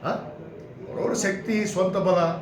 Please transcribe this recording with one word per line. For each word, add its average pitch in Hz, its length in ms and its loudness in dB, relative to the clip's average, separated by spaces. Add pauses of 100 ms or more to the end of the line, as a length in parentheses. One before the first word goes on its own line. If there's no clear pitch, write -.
ಆ? 135 60 -2 (800)
ಅವ್ರವ್ರ 233 220 -2
ಶಕ್ತಿ, 208 520 0
ಸ್ವಂತ 185 320 2
ಬಲ 180 220 6 (220)